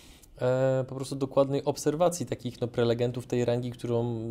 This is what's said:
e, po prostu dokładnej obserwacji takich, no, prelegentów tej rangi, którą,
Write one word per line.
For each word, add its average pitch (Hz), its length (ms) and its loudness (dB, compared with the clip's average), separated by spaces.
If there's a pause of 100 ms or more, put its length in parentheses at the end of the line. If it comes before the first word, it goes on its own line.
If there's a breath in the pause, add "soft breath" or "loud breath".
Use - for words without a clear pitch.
(420 loud breath)
e, 131 460 2
po 131 80 -10
prostu 135 200 -6
dokładnej 139 480 2
obserwacji 151 640 0
takich, - 360 -6
no, 123 60 -2
prelegentów 120 600 0
tej 123 180 2
rangi, 120 260 0
którą, 120 440 -2 (160)